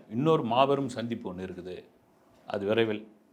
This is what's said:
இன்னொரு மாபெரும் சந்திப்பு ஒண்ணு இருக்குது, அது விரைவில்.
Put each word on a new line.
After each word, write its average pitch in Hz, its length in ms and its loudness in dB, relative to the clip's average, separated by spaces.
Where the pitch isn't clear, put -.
இன்னொரு 151 340 2
மாபெரும் 135 460 2
சந்திப்பு 113 440 -6
ஒண்ணு 90 40 -12
இருக்குது, 90 460 -10
அது 101 180 -4
விரைவில். 107 420 0